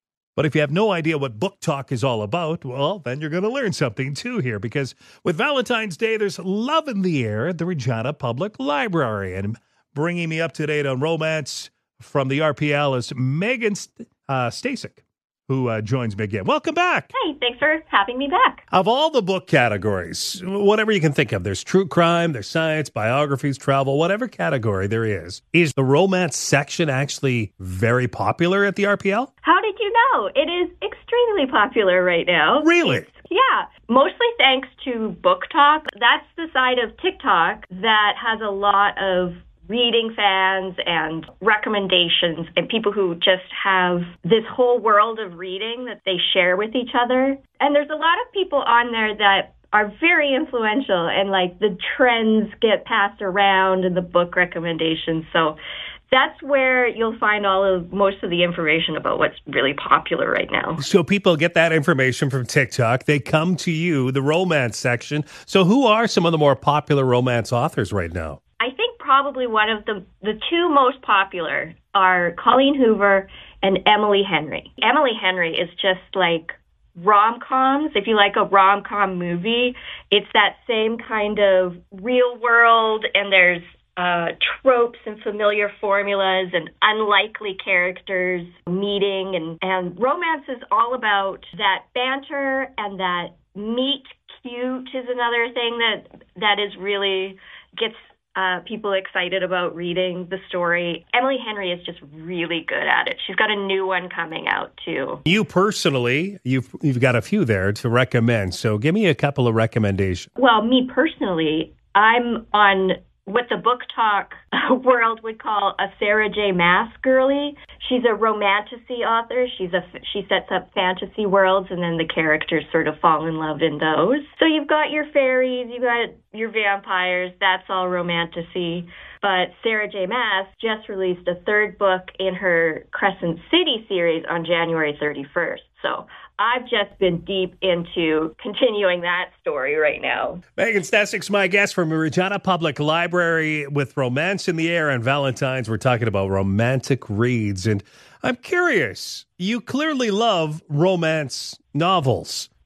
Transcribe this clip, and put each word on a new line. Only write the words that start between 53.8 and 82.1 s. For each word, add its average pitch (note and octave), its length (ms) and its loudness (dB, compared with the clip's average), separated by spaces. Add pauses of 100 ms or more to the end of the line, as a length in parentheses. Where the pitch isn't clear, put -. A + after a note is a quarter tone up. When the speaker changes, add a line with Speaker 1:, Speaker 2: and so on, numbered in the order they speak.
Speaker 2:
and F3+ 120 2
the F3+ 60 -2
book F3 340 0
recommendations. E3 960 -2
So D#3+ 240 2 (560)
that's C#4+ 280 2
where C4 460 2
you'll A3+ 320 -2
find G#3 260 0
all G3 200 2
of, F3+ 280 0
most G3 300 0
of G3+ 80 -4
the F3 140 2
information E3 520 0
about - 220 -2
what's - 160 0 (140)
really C3+ 260 0
popular - 560 0
right - 220 -2
now. - 240 -4
Speaker 1:
So D3 260 2
people F#3+ 340 2
get E3+ 180 0
that E3 180 4
information C3+ 580 2
from B2 160 -4
TikTok. B2 600 0
They D3 120 2
come D#3+ 380 0
to - 160 -4
you, D#3 400 0
the C3+ 100 0
romance D3+ 540 0
section. B2+ 480 -2 (220)
So F#3+ 180 4
who A#3+ 220 6
are A3 200 4
some G3 180 4
of E3+ 60 4
the E3 80 2
more C#3+ 160 6
popular C#3+ 500 2
romance B2 480 2
authors B2 400 -2
right E2+ 200 -4
now? D#2+ 280 -8 (200)
Speaker 2:
I A#3+ 100 -2
think A#4+ 300 -4
probably C4+ 460 0
one G#3+ 220 2
of G#3+ 160 -2
the, G3+ 200 -6 (180)
the G#3+ 260 -4
two E4+ 220 0
most C4 320 2
popular E3+ 720 -2 (200)
are F3+ 480 4
Colleen C4+ 320 6
Hoover G3+ 540 4 (340)
and G3 220 2
Emily G#3 380 4
Henry. D3+ 500 -4 (100)
Emily B3+ 380 2
Henry F#3 360 -2
is E3+ 160 -2
just, F#3 420 -4
like, E3+ 380 0 (440)
rom-coms. B3+ 1000 2
If G3+ 120 -2
you A3 100 2
like G3+ 200 4
a G#3+ 80 4
rom-com G3 720 2
movie, A3 580 -2 (340)
it's G3+ 220 2
that G#3 240 4 (100)
same A3+ 300 0
kind G#3 420 -4
of F#3 380 4 (140)
real A#3+ 480 0